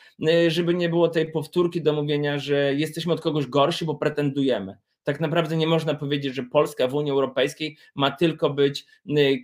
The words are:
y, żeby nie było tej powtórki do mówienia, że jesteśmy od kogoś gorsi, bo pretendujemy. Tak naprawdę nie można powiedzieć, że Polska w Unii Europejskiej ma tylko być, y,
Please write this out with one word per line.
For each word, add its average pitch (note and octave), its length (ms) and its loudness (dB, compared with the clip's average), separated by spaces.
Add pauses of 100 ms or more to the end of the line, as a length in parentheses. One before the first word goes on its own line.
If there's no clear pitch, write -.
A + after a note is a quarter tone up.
(280)
y, E3+ 220 4
żeby E3+ 240 0
nie F3 140 0
było E3+ 200 4
tej D#3+ 240 -2
powtórki E3+ 500 -2
do D3+ 100 2
mówienia, D3 460 -2
że C#3 360 0
jesteśmy D#3+ 380 -2
od D3+ 80 -2
kogoś D3+ 260 -2
gorsi, C#3+ 380 2
bo D#3 100 -4
pretendujemy. C3+ 840 -2 (260)
Tak C#3+ 180 -4
naprawdę D#3+ 360 0
nie D#3 100 0
można D#3+ 280 0
powiedzieć, C#3+ 400 -4
że C3 80 -6
Polska D3 460 0
w B2+ 60 -4
Unii D3 180 -2
Europejskiej C#3 640 -2 (180)
ma C#3 160 2
tylko D#3 400 0
być, C#3 360 0 (320)
y, C3+ 260 4